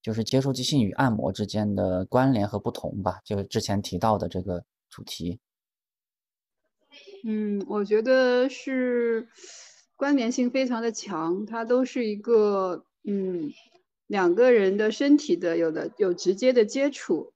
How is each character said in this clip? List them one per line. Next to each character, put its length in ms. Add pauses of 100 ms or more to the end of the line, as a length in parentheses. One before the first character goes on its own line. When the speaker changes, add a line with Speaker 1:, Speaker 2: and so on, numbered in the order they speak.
Speaker 1:
就 140
是 80
接 180
触 120
即 100
兴 220
与 80
按 200
摩 200
之 120
间 300
的 300
关 280
联 140
和 140
不 100
同 320
吧， 220
就 120
是 60
之 180
前 220
提 160
到 180
的 120
这 120
个 220 (260)
主 140
题。 380 (1800)
Speaker 2:
嗯， 440
我 160
觉 160
得 480
是 800 (680)
关 200
联 140
性 180
非 160
常 160
的 120
强， 520
它 200
都 200
是 220
一 80
个， 720 (180)
嗯， 500 (540)
两 260
个 200
人 240
的 160
身 240
体 180
的 220
有 160
的， 240
有 180
直 220
接 160
的 120
接 240
触 460